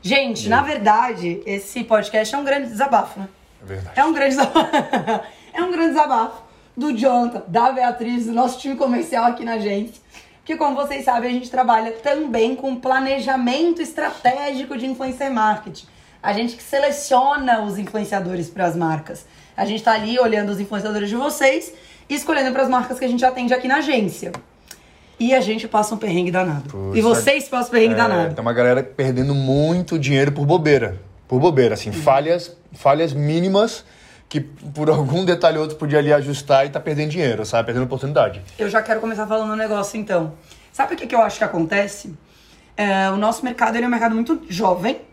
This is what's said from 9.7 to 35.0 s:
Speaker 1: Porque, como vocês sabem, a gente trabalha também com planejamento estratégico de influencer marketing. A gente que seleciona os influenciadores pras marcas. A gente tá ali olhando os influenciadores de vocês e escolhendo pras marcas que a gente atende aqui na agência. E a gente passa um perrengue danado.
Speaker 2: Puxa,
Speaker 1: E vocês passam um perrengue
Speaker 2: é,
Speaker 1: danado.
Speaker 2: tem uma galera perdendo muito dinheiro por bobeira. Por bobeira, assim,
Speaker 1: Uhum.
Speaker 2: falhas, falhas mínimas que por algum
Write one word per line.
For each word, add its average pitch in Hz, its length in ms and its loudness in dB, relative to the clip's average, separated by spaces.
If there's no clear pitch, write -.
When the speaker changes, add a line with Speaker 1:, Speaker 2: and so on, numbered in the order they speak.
Speaker 1:
Porque, - 180 -8
como 285 180 0
vocês 277 280 -4
sabem, 240 280 0
a - 20 -2
gente 247 160 -6
trabalha 233 420 2
também 262 640 0
com 262 200 -6
planejamento 262 1040 0
estratégico 269 960 -2
de 233 80 -6
influencer 262 460 -6
marketing. 214 560 -2
A 202 120 -2
gente 233 220 -2
que - 60 -20
seleciona 269 1000 2
os 202 160 -6
influenciadores 190 680 -4
pras 175 280 -2
marcas. 160 500 -4
A 196 80 -2
gente 214 160 -4
tá 220 120 2
ali 220 260 -2
olhando 208 320 2
os 190 80 -4
influenciadores 208 500 -4
de 226 60 -4
vocês 285 580 0
e 277 60 -6
escolhendo 277 380 0
pras 262 180 2
marcas 247 300 0
que 262 60 -2
a - 20 0
gente 240 180 0
atende 254 300 0
aqui 254 120 -4
na 269 100 2
agência. 226 540 -2
E 240 140 2
a 254 80 4
gente 220 260 -2
passa 214 280 0
um - 20 -10
perrengue 180 320 0
danado. 170 400 -2
Speaker 2:
Puxa, 98 300 -2
Speaker 1:
E - 20 4
vocês 277 480 2
passam 247 200 -2
um - 20 -6
perrengue 226 240 6
Speaker 2:
é, - 20 0
Speaker 1:
danado. 175 380 2
Speaker 2:
tem 117 80 -6
uma 117 100 0
galera 123 300 4
perdendo 131 500 0
muito 151 640 2
dinheiro 139 340 2
por 143 140 -2
bobeira. 143 560 2
Por 127 120 2
bobeira, 131 340 4
assim, - 160 -6
Speaker 1:
Uhum. 208 60 -6
Speaker 2:
falhas, 151 600 2
falhas 151 400 2
mínimas 175 720 0
que 151 140 -4
por 151 480 -4
algum 151 340 2